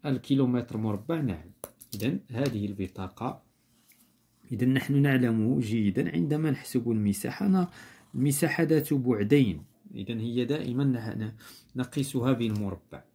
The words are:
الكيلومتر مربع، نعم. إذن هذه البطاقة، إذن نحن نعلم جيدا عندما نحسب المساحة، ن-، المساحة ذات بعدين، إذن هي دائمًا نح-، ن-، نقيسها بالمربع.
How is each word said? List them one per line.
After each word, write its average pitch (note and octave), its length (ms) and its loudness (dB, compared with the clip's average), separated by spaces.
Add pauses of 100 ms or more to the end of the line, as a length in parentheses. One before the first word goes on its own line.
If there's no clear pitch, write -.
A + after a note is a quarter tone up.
الكيلومتر B2+ 720 0
مربع، A2 440 -2
نعم. F#2 300 -4 (440)
إذن B2+ 240 -2 (120)
هذه A2+ 340 -2
البطاقة، G2 800 -8 (1080)
إذن B2+ 220 2
نحن C#3 280 2
نعلم B2+ 580 4
جيدا G#2 520 0
عندما D#3 400 0
نحسب A#2+ 400 -2
المساحة، G#2+ 560 0
ن-، F#3 200 4 (480)
المساحة C#3+ 480 2
ذات D#3 300 2
بعدين، A#2+ 680 4 (320)
إذن G#2+ 240 -6
هي A#2+ 260 -2
دائمًا C3+ 380 -2
نح-، A#2+ 340 0
ن-، A2 160 -6 (420)
نقيسها C3 580 0
بالمربع. G#2 680 -4 (120)